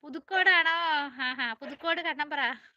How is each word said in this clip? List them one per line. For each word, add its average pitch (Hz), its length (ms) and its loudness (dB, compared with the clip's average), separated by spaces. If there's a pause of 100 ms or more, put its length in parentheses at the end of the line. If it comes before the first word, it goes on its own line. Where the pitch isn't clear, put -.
പുതുക്കോടാണോ? 330 1040 2
ഹാ, 254 260 -6
ഹാ, 247 200 -4
പുതുക്കോട് 320 480 -4
കണ്ണമ്പ്ര. 294 400 -4 (360)